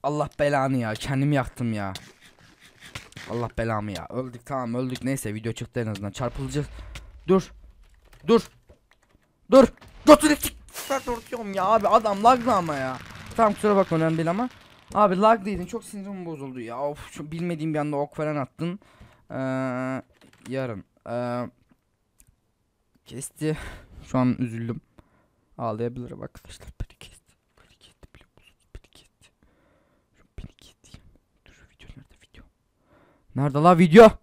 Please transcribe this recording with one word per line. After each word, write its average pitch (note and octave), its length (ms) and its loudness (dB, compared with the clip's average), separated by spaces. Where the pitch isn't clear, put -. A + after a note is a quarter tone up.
Allah D3+ 260 -4
belanı C3+ 380 0
ya. A2 160 -4
Kendimi C#3 420 0
yaktım A#2+ 380 -2
ya. G2 200 -6
Allah A2+ 280 -6
belamı G#2+ 340 -4
ya. E2 180 -10
Öldük, B2 360 -10
tamam, B2+ 300 -6
öldük. B2+ 280 -6
Neyse, B2+ 300 -4
video A2+ 200 -6
çıktı - 260 -8
en A2+ 80 -4
azından. G2+ 240 -8
Çarpılacağız. C3+ 560 -6
Dur. F#3 240 2
Dur. A3+ 140 4
Dur. C4 160 10
Götünü D4+ 280 8
sik-, - 220 -6
ben C4+ 160 -2
dur A#3+ 120 -4
diyorum A3 240 -8
ya F#3+ 120 -2
abi. G#3 220 4
Adam G#3 360 2
laglı A#3+ 300 6
ama E3+ 220 0
ya. C3 220 -6
Tamam, G#3+ 180 2
kusura G#3 220 0
bakma, F#3 220 2
önemli D#3+ 200 0
değil E3 120 -2
ama. A3+ 200 -4
Abi F#3+ 280 2
laglıydın. G3+ 440 2
Çok G#3+ 180 -10
sinirim G3 420 -14
bozuldu C3+ 340 -12
ya. A#2 200 -10
Of, C#3+ 320 -8
şu D3+ 200 -14
bilmediğim E3 420 -6
bir D3+ 60 -2
anda D3 180 -4
ok C#3+ 180 -6
falan D3+ 200 -4
attın. D#3+ 440 -8
Ee, C3 680 -6
yarın. B2 340 -8
Ee, A#2+ 400 -6
kesti. - 520 -8
Şu - 140 -6
an B2+ 220 2
üzüldüm. A#2 420 -8
Ağlayabilirim A#2+ 640 -8
arkadaşlar. - 460 -20
Beni - 180 -12
kesti. - 360 -20
Beni - 180 -20
kesti - 380 -20
biliyor - 220 -20
musunuz? - 180 -20
Beni - 160 -20
kesti. - 380 -20
Şu - 100 -20
beni - 200 -16
kesti. - 340 -20
Dur - 80 -20
şu - 160 -20
video - 280 -20
nerede - 180 -20
video? - 160 -20
Nerede C#3 220 -2
la E3+ 200 6
video? F#3+ 320 12